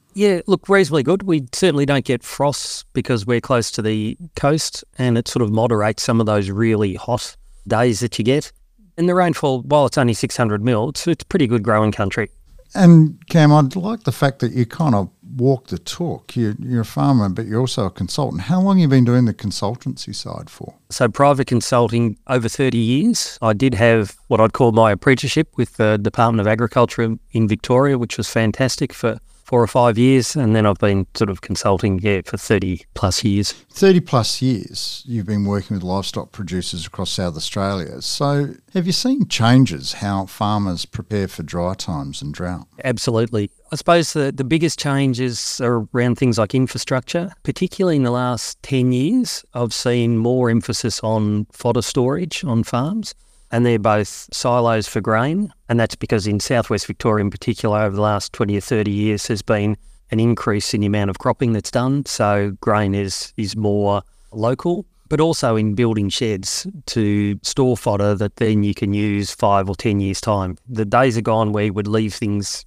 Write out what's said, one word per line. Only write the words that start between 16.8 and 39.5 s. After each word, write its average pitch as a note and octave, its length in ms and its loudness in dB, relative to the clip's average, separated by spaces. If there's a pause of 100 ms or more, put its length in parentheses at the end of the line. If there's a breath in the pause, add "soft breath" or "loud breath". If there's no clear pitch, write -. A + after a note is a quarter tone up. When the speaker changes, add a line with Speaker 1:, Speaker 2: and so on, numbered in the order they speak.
Speaker 2:
a G#2+ 60 -4
farmer, C3+ 420 2
but G2 160 -6
you're A2 160 -2
also B2+ 240 -2
a F#2+ 60 -4
consultant. G2+ 500 -6
How F#3 220 0
long F#3+ 160 4
have E3+ 60 6
you C#3+ 40 4
been C3 160 6
doing B2 220 4
the G#2 80 -2
consultancy G#2+ 800 -8
side - 340 -12
for? - 280 -18 (120)
Speaker 1:
So A#2+ 220 0
private C#3 360 2
consulting A#2 720 0 (120)
over B2 200 0
thirty B2+ 300 0
years. C#3 640 0
I A2 100 2
did B2 220 2
have A2+ 420 2 (120)
what A2 120 2
I'd A2 140 4
call A#2+ 180 4
my A2 200 6
apprenticeship C#3 640 0
with - 180 -4
the G#2+ 220 2
Department A2+ 420 2
of G2 60 0
Agriculture A2+ 720 0 (140)
in A2+ 160 2
Victoria, B2+ 500 2
which A#2 180 -6
was - 140 -6
fantastic A#2 640 -2
for A2+ 240 -4 (260)
four A#2+ 180 2
or G#2+ 60 2
five A#2+ 280 2
years, B2+ 380 4
and A2+ 220 2
then G#2+ 100 4
I've G2+ 120 2
been G2 360 2
sort G#2 160 0
of F#2 100 -6
consulting, F#2+ 600 0
yeah, G2+ 240 0
for - 120 -8
thirty F#2 480 -2 (100)
plus - 280 -2
years. G2+ 300 0 (180)
Speaker 2:
Thirty F#3+ 300 6
plus B2+ 420 -2
years G#2+ 640 -4
you've A2+ 200 -4
been G#2 180 -2
working G2+ 320 -2
with F2 80 -6
livestock F#2+ 480 -4
producers F2+ 520 -6
across - 280 -8
South F2+ 240 -4
Australia. G2 640 -6
So C#3+ 520 -2 (180)
have F3+ 140 -2
you F#3+ 60 0
seen C4 360 0
changes A2 640 4